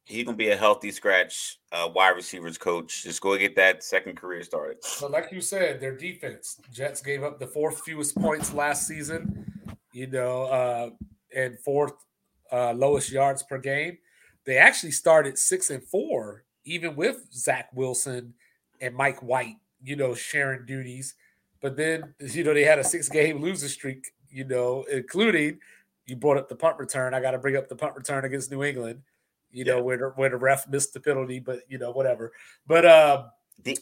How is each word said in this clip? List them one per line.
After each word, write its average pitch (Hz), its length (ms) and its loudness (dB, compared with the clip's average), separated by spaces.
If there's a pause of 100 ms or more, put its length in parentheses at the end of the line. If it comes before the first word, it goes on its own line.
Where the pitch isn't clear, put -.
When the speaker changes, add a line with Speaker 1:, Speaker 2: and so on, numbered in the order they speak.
Speaker 1:
he 117 180 -6
gonna 120 120 -6
be 107 140 0
a 101 60 6
healthy 104 340 4
scratch, - 680 0 (140)
uh, 85 220 -2
wide 92 220 6
receivers 85 420 -12
coach. 85 460 -4
Just 87 160 -8
go 98 180 2
get 98 180 0
that 95 280 4
second 95 320 -4
career 87 260 -10
started. 78 420 -8
Speaker 2:
So - 220 -8
like 151 240 -4
you 185 100 -12
said, 170 400 -4
their 131 160 -8
defense, - 640 -12 (120)
Jets 135 300 -8
gave 139 200 -6
up 147 160 -8
the 131 80 -10
fourth 151 380 -4
fewest 151 320 -6
points 156 360 -2
last 147 340 -2
season, 160 600 -8 (460)
you 127 140 -10
know, 127 380 -2
uh, 123 460 0 (440)
and 127 260 -2
fourth, 143 340 0 (580)
uh, 123 220 0
lowest 135 360 2
yards 135 320 2
per 135 160 -8
game. 143 400 -4 (460)
They 131 140 2
actually 175 340 6
started 151 460 4
six 185 320 0
and 131 120 -8
four, 135 640 -4 (200)
even 165 320 -8
with 196 360 -4
Zach 127 400 -2
Wilson 127 640 -4 (480)
and 123 120 -6
Mike 135 280 0
White, 120 340 -2 (260)
you 135 140 -8
know, 127 180 0
sharing 131 520 -4
duties. 131 480 -10 (480)
But 139 160 -4
then, 156 420 -2
you 143 240 -4
know, 151 80 4
they 147 120 6
had 151 140 8
a 135 60 0
six-game 151 560 0
losing 147 300 -4
streak, 135 420 -10 (160)
you 135 160 -10
know, 127 480 0
including, 156 680 0 (440)
you 127 120 -14
brought 139 200 2
up 135 140 -4
the 120 60 -10
punt 160 220 2
return. 131 360 -4
I 131 60 0
gotta 127 180 0
bring 135 180 0
up 131 140 -4
the 123 60 -10
punt 147 200 -6
return 135 300 -4
against 131 240 -6
New 139 140 -4
England, 127 380 -6 (480)
you 123 140 -10
know, 127 140 2
Speaker 1:
Yeah. 123 40 0
Speaker 2:
where 127 140 0
the, 131 200 -4
where 135 120 2
the 127 80 0
ref 131 320 2
missed 139 240 -2
the 131 80 -14
penalty, 131 380 -2
but, 127 300 -8
you 131 100 -10
know, 120 120 -6
whatever. 120 420 -2 (340)
But, 165 180 6
um, 147 460 10 (320)
Speaker 1:
The 131 200 -6